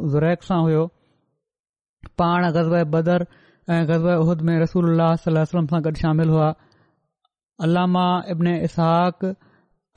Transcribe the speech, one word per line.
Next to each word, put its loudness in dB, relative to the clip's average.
زريق 0
سان 0
هيو. 2
پاڻ 0
غزوه 0
بدر ۽ 0
غزوه 0
احد ۾ 0
رسول 0
الله 2
صلي -4
الله 2
عليه -6
وسلم -2
سان 0
گڏ -4
شامل 0
هئا. 2
علامه 0
ابن 0
اسحاق 0